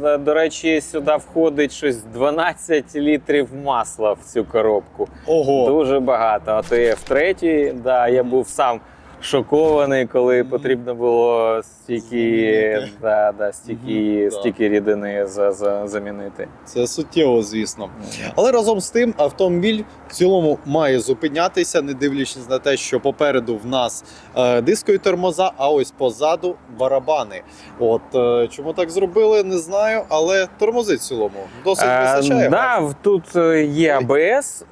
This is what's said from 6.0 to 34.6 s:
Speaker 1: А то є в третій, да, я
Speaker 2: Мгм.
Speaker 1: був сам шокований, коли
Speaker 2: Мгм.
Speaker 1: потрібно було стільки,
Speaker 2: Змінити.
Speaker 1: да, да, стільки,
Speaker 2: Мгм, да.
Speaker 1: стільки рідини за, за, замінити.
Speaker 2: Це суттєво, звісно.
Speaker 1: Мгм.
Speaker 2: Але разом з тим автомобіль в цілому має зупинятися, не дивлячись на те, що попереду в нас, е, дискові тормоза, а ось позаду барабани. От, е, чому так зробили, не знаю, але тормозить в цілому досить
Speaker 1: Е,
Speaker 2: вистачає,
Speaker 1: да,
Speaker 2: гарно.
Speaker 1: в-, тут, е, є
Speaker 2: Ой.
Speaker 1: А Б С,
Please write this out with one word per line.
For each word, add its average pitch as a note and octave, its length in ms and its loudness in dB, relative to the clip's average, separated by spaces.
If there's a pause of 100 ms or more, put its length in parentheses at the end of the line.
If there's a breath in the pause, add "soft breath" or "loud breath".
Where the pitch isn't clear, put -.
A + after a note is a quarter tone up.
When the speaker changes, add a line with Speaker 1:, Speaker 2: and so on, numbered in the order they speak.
Speaker 1:
А G#2+ 100 0
то - 140 -2
є A#2+ 180 4
в - 100 -4
третій, D3+ 720 0 (100)
да, B2 240 2
я B2+ 160 2
Speaker 2:
Мгм. B2 80 -6
Speaker 1:
був B2+ 160 0
сам B2 320 -2 (480 loud breath)
шокований, C#3+ 800 2
коли B2 340 2
Speaker 2:
Мгм. C3 80 -6
Speaker 1:
потрібно B2 460 -2
було A#2 680 2
стільки, A#2 460 -10
Speaker 2:
Змінити. A2 840 0 (100)
Speaker 1:
да, G#2+ 360 2
да, G#2 160 -4
стільки, A2 680 -4
Speaker 2:
Мгм, G#2 80 2
да. - 20 0
Speaker 1:
стільки G#2+ 380 0
рідини G2+ 580 0
за, G2+ 240 0
за, G2+ 360 -2
замінити. G2+ 600 -10 (180)
Speaker 2:
Це A#2+ 220 -4
суттєво, C#3+ 560 0
звісно. G#2+ 420 -6
Speaker 1:
Мгм. F#2+ 500 -12
Speaker 2:
Але A#3 160 2
разом A3 280 2
з - 100 -8
тим A#3 280 0
автомобіль F3+ 640 0 (240 loud breath)
в - 60 -16
цілому F3 520 4
має C#3+ 340 2
зупинятися, D#3+ 800 0
не C#3+ 120 -6
дивлячись C3+ 560 -4
на C3 100 0
те, C3+ 180 0
що - 220 -2
попереду C3 640 0
в - 20 -12
нас, B2 380 -4 (320 loud breath)
е, B2 260 4
дискові F#3 360 2
тормоза, F#3 600 0
а C#3 120 0
ось C#3+ 220 0
позаду D#3 640 -2 (240)
барабани. C3 640 -2 (380 loud breath)
От, A2+ 220 2 (140)
е, A#2+ 320 2
чому C#3+ 260 -10
так E3+ 160 -2
зробили, G3 540 2
не F#3+ 140 -4
знаю, G3+ 520 -2
але F3+ 380 2 (120)
тормозить A3 400 0
в - 40 -12
цілому A2 260 -2 (340)
досить - 260 0
Speaker 1:
Е, B2+ 120 4 (140)
Speaker 2:
вистачає, C#3 340 2
Speaker 1:
да, E3 80 4
Speaker 2:
гарно. A#3 300 0
Speaker 1:
в-, C#3+ 140 -6
тут, G3 340 0
е, D#3+ 280 4
є D3 340 2
Speaker 2:
Ой. B2+ 60 0
Speaker 1:
А A#2+ 40 -2
Б C3+ 60 2 (260)
С, - 320 -8